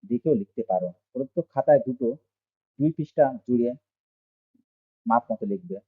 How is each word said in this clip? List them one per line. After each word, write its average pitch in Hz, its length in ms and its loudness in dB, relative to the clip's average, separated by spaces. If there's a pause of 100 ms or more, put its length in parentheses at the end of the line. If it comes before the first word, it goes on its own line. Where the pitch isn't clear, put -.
দেখেও 123 300 0
লিখতে 104 280 -4
পারো। 92 260 -2 (240)
প্রদত্ত 135 280 -6
খাতায় 143 460 2
দুটো, 127 220 -4 (680)
দুই 151 140 2
পৃষ্ঠা 156 320 2 (100)
জুড়ে 120 360 0 (1400)
মাপ 113 260 0
মতো 110 140 -6
লিখবে। 95 300 -6 (120)